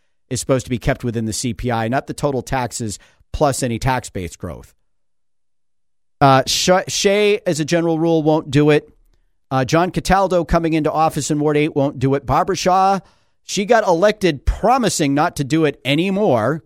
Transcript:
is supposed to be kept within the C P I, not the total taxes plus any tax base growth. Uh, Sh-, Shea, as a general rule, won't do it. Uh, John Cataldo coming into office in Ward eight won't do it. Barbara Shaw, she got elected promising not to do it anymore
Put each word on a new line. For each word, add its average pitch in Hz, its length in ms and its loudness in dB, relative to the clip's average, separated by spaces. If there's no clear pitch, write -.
is 127 100 -4
supposed 131 260 -2
to - 40 -10
be 120 80 -2
kept 131 260 -4
within 117 200 -4
the 110 80 -4
C 120 220 -6
P 123 160 -6
I, 113 180 -2
not 135 180 -4
the 147 80 -10
total 135 280 -4
taxes 120 560 -6
plus 143 300 0
any 117 160 -4
tax 127 320 -4
base 90 260 -10
growth. 73 380 -14
Uh, 135 260 6
Sh-, - 420 0
Shea, 208 580 2
as 160 140 -2
a 156 40 -2
general 165 340 0
rule, 165 240 2
won't 151 280 2
do 147 200 4
it. - 180 2
Uh, 131 140 0
John 165 260 2
Cataldo 180 540 0
coming 165 280 0
into 156 180 0
office 156 400 -2
in 147 100 0
Ward 151 160 0
eight 151 180 0
won't 143 240 -2
do 135 160 0
it. 139 120 -4
Barbara 165 300 0
Shaw, 190 440 2
she - 220 -6
got 214 220 2
elected 180 580 2
promising 196 720 0
not 160 220 0
to 147 80 -4
do 156 200 0
it 139 200 -2
anymore 156 800 0